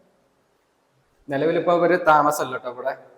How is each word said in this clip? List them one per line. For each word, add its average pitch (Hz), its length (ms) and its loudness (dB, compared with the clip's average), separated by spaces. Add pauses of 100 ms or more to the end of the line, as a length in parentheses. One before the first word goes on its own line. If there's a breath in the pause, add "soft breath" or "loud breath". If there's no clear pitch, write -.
(1300)
നിലവിലിപ്പോ 165 400 0 (140)
ഒരു 175 100 2 (160)
താമസമല്ല 147 500 0
ട്ടോ 123 140 -10
ഇവിടെ. 131 160 -6 (260)